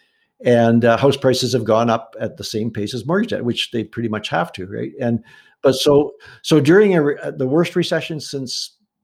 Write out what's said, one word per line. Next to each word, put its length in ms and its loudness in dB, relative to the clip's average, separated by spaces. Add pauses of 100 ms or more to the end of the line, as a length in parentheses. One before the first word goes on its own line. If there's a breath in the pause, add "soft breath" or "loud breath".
(440 soft breath)
And, 400 4
uh, 140 4
house 180 4
prices 380 0
have 100 0
gone 280 2
up 280 -4
at 180 -8
the 60 -14
same 280 -6
pace 240 -8
as 100 -10
mortgage 240 -2
debt, 160 -6
which 240 -4
they 140 -4
pretty 260 -8
much 200 -8
have 240 -4
to, 120 -12
right? 340 -10
And, 240 -2 (380 soft breath)
but 120 4
so, 420 2 (260 loud breath)
so 180 4
during 360 6
a 80 4
re-, 180 -2
uh, 80 -8
the 160 -6
worst 300 0
recession 440 -4
since 580 -10 (260)